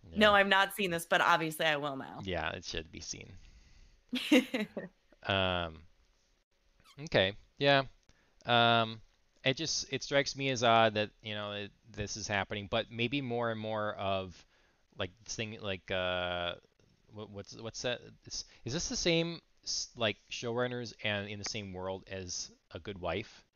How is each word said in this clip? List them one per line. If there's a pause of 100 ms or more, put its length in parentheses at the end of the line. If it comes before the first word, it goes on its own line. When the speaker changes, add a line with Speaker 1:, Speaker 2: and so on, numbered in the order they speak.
(160)
Speaker 1:
No,
Speaker 2:
yeah.
Speaker 1:
I've
not
seen
this,
but
obviously
I
will
now.
Speaker 2:
Yeah,
it
should
be
seen. (800)
Speaker 1:
<laughs> (580)
Speaker 2:
Um, (1300)
okay, (260)
yeah. (640)
Um, (440)
it
just,
it
strikes
me
as
odd
that, (120)
you
know,
it, (200)
this
is
happening,
but
maybe
more
and
more
of, (640)
like, (140)
thing,
like,
uh, (580)
what,
what's,
what's
that? (260)
Is, (220)
is
this
the
same, (240)
s-,
like, (140)
showrunners (120)
and
in
the
same
world
as (220)
A
Good
Wife? (120)